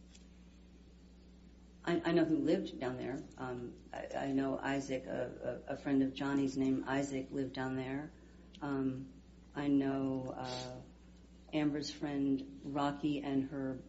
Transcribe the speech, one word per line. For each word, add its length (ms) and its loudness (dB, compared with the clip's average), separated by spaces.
I, 200 4
I 40 4
know 140 8
who 120 4
lived 440 2
down 160 -2
there. 240 -4
Um, 320 -6
I, 300 -4
I 80 0
know 280 2
Isaac, 460 0
a, 600 -4
a, 60 -2
a 20 -6
friend 260 4
of 100 2
Johnny's 440 2
named 320 2
Isaac, 420 0
lived 220 -2
down 240 -2
there. 340 -4
Um, 460 0
I 140 -2
know, 680 2
uh, 1200 -8
Amber's 320 2
friend 540 0
Rocky 600 0
and 260 2
her 280 -4